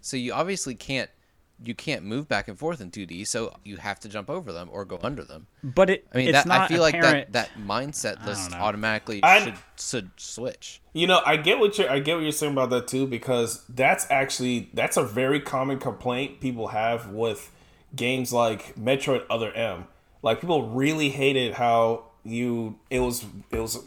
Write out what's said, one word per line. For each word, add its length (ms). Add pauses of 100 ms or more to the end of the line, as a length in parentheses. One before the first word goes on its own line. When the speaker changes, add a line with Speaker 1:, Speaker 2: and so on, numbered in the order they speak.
Speaker 1:
So 160
you 160
obviously 420
can't, 340 (540)
you 100
can't 300
move 240
back 220
and 100
forth 220
in 100
two 140
D, 180
so 400
you 140
have 240
to 80
jump 200
over 220
them 180
or 140
go 180
under 220
them. 240 (160)
Speaker 2:
But 260
it, 240
Speaker 1:
I 40
mean, 100
Speaker 2:
it's 120
Speaker 1:
that, 60
Speaker 2:
not 180
Speaker 1:
I 40
feel 140
like 140
Speaker 2:
apparent. 360
Speaker 1:
that, 240
that 60
mindset 600
Speaker 2:
I 40
Speaker 1:
just 240
Speaker 2:
don't 100
know. 60
Speaker 1:
automatically 580
Speaker 3:
I 180
Speaker 1:
should, 120 (260)
should 380
switch. 640 (100)
Speaker 3:
You 160
know, 180
I 120
get 220
what 180
you're, 120
I 100
get 160
what 80
you're 100
saying 180
about 200
that 180
too, 180
because 640
that's 420
actually, 640
that's 240
a 60
very 360
common 400
complaint 640
people 260
have 400
with 420 (460)
games 380
like 420
Metroid 540
Other 240
M. 320 (360)
Like, 200
people 260
really 440
hated 420
how 500 (220)
you, 520 (120)
it 100
was, 240 (280)
it 80
was 280